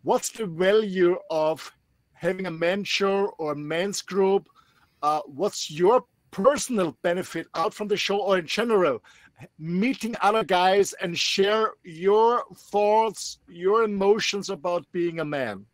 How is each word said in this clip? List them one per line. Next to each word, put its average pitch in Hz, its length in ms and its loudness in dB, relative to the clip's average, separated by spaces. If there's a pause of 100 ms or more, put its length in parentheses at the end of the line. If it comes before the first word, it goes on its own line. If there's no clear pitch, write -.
What's 220 280 0
the 220 180 -8
value 185 680 2 (120)
of 160 420 -2 (420)
having 185 320 -4
a 175 60 -6
men's 175 360 -2
show 196 380 0 (120)
or 151 140 -4
a 147 40 -4
men's 165 460 -4
group? 190 460 0 (560)
Uh, 151 220 0
what's 147 440 -6
your 180 360 4 (260)
personal 202 720 0
benefit 175 420 -4 (100)
out 208 180 -2
from 208 160 -8
the 208 80 0
show 196 220 -2
or 196 200 2
in 170 80 -6
general? 190 560 0 (560)
Meeting 202 640 -2
other 214 220 2
guys 185 500 2
and 175 260 -6
share 214 540 0 (100)
your 202 640 2 (100)
thoughts, 208 920 -2
your 190 360 0
emotions 202 680 2
about 175 420 -4
being 170 280 -4
a 160 60 -4
man. 117 480 -6